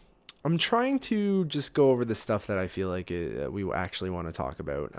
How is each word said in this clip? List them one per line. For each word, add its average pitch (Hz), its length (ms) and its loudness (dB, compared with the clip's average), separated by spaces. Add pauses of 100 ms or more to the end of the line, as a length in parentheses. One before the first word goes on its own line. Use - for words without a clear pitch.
(440)
I'm 165 140 2
trying 254 420 2
to 202 460 2
just 147 280 -2
go 139 180 8
over 120 120 4
the 113 120 0
stuff - 320 -2
that 101 100 0
I 92 100 0
feel 95 220 -2
like 90 200 -4
it, 85 280 -2
that 69 160 -4
we 95 180 -2
actually 92 380 -2
wanna 85 240 -4
talk - 260 -6
about. 73 400 -4